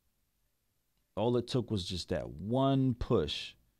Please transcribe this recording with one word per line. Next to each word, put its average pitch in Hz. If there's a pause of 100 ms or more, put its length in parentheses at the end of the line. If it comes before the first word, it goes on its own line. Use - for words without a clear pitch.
(1160)
All 120
it 120
took 120
was 98
just 92
that 62
one 127
push, - (260)